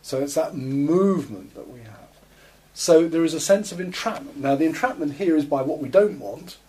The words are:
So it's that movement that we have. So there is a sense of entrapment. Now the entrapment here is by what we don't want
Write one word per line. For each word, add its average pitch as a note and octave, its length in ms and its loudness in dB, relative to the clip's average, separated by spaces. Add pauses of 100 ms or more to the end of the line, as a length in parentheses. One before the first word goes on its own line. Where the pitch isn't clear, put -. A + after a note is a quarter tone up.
So C3+ 200 -4
it's C#3+ 140 -4
that - 200 -2
movement C#3 1000 0
that - 140 -16
we B2 100 -20
have. G#2+ 300 -20 (640)
So E3 340 6
there E3 160 2
is D#3+ 100 0
a D#3 60 -4
sense G#3 320 2
of F3 80 -10
entrapment. - 580 -8
Now C#3 180 2
the D#3 100 2
entrapment D#3 480 -2
here E3+ 240 2
is C#3+ 80 2
by C#3 160 0
what D3+ 180 -4
we C3+ 80 -6
don't F3 320 4
want - 380 -12 (120)